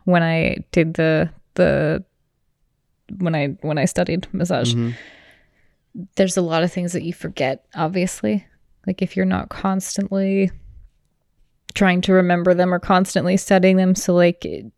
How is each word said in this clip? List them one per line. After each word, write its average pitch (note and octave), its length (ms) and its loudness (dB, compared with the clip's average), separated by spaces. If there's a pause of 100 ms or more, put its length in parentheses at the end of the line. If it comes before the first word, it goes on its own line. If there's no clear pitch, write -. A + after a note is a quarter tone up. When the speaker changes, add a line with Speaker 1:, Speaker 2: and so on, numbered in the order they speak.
Speaker 1:
when F3 180 4
I E3 340 0 (140)
did E3 240 0
the, D#3+ 360 0 (220)
the, D#3 500 0 (1160)
when E3+ 160 -2
I, C#3+ 140 -2 (120)
when D3+ 160 -4
I C3+ 80 0
studied - 480 -2
massage. B2 400 -2
Speaker 2:
Mm-hmm. A#2+ 180 -2 (1200)
Speaker 1:
There's F#3+ 220 0
a F#3+ 40 0
lot E3 220 0
of F3 100 -2
things F3 200 -6
that E3+ 100 -4
you E3+ 100 -6
forget, - 520 -6 (100)
obviously. F#3 720 -4 (420)
Like, F#3+ 160 -4
if - 120 -6
you're F#3+ 120 0
not F#3 220 -2
constantly G3 1000 -2 (1300)
trying F3+ 260 4
to F#3+ 120 2
remember F3+ 400 4
them F3+ 200 2
or F3+ 60 0
constantly F#3+ 580 2
studying F#3+ 400 4
them. F#3 180 4
So, - 180 -2
like, F3 320 4 (320)